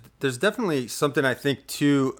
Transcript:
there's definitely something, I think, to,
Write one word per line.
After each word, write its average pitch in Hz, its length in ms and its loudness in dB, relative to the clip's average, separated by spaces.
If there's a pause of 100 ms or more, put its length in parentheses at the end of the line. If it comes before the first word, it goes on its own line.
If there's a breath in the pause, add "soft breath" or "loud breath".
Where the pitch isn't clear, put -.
(200)
there's 131 180 -2
definitely 175 500 -2
something, 143 380 0
I 127 80 2
think, 135 340 -4
to, 143 520 2